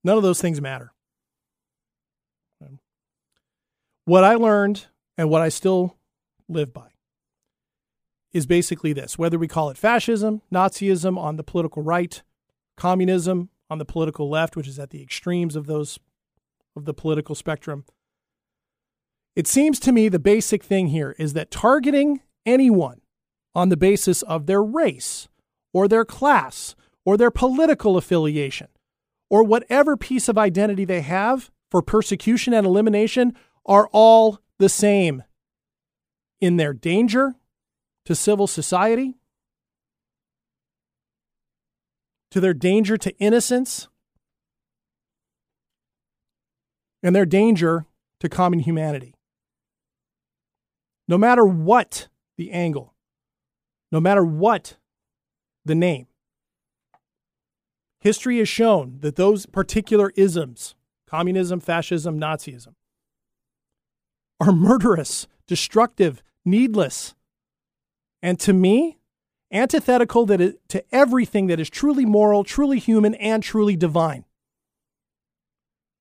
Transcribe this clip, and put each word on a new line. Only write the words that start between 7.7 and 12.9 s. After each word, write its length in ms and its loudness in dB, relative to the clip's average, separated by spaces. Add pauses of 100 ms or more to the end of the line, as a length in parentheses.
is 140 -4
basically 480 -2
this. 240 -10
Whether 200 -2
we 120 -4
call 200 -4
it 80 -14
fascism, 720 -2
Nazism 680 -2
on 180 -8
the 80 -12
political 400 -6
right, 400 -6 (540)
communism 720 -2 (200)